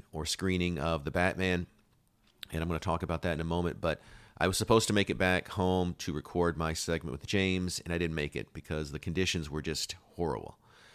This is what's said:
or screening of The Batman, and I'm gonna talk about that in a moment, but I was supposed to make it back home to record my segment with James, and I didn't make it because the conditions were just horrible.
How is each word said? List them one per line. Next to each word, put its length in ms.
or 120
screening 540
of 260
The 60
Batman, 560
and 100
I'm 60
gonna 100
talk 240
about 200
that 100
in 80
a 40
moment, 360
but 200
I 80
was 100
supposed 300
to 80
make 160
it 80
back 300
home 500
to 140
record 440
my 160
segment 460
with 80
James, 540
and 120
I 60
didn't 160
make 220
it 160
because 400
the 80
conditions 500
were 100
just 360
horrible. 420